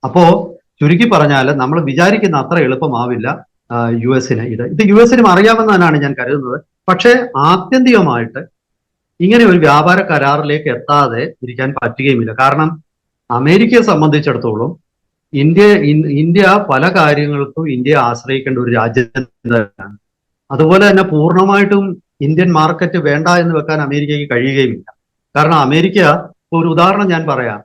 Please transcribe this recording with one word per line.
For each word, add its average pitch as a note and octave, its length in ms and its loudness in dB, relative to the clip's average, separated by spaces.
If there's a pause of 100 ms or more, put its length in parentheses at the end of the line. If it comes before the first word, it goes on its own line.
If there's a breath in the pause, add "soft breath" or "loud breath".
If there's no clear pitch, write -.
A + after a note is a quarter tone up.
അപ്പോ F3+ 500 2 (260)
ചുരുക്കി F3 280 2
പറഞ്ഞാൽ C#3+ 480 2
നമ്മൾ C#3 240 -2
വിചാരിക്കുന്ന F3 560 0
അത്ര C#3 220 -2
എളുപ്പമാവില്ല, B2+ 840 -4 (260)
ആ, A#2 180 -4
യു A#2 280 0
എസിന് B2+ 260 -2
ഇത്. A#2 240 -8
ഇത് G3 220 0
യു G3+ 60 4
എസിനും A#3 340 6
അറിയാമെന്നാണ് F#3+ 760 2
ഞാൻ C#3 120 -4
കരുതുന്നത്. C3 460 -6 (280)
പക്ഷേ A#3+ 380 2 (100)
ആത്യന്തികമായിട്ട് E3+ 1080 0 (760)
ഇങ്ങനെ A3+ 240 4
ഒരു F3+ 140 4
വ്യാപാര D#3 440 2
കരാറിലേക്ക് D3+ 680 -2
എത്താതെ C3+ 640 -2 (100)
ഇരിക്കാൻ C3 400 -8
പറ്റുകയുമില്ല. A#2 500 -2
കാരണം C#3+ 520 -2 (460)
അമേരിക്കയെ G3 520 2
സംബന്ധിച്ചിടത്തോളം D3 920 -2 (560)
ഇന്ത്യ, D#3+ 300 2
ഇൻ-, D#3 440 2
ഇന്ത്യ F3+ 680 2
പല C#3 160 0
കാര്യങ്ങൾക്കും D3 840 -2
ഇന്ത്യയെ C3 260 -2
ആശ്രയിക്കേണ്ട C3 640 -4
ഒരു A#2+ 160 -2
രാജ്യം A#2 300 -2
തന്നെയാണ്. A2+ 920 -6 (540)
അതുപോലെ F3 400 4
തന്നെ F#3+ 120 4
പൂർണ്ണമായിട്ടും F#3+ 1000 0 (180)
ഇന്ത്യൻ D#3+ 320 0
മാർക്കറ്റ് D#3+ 460 -2
വേണ്ട D3 300 -2
എന്ന് E3+ 260 0
വെക്കാൻ D#3 260 -4
അമേരിക്കയ്ക്ക് C#3+ 540 -4
കഴിയുകയുമില്ല. C3 600 -4 (400)
കാരണം D#3 180 2
അമേരിക്ക, D#3+ 720 0 (240)
ഒരു E3+ 40 -2
ഉദാഹരണം F3 520 0
ഞാൻ D#3+ 180 -4
പറയാം A#2+ 380 -6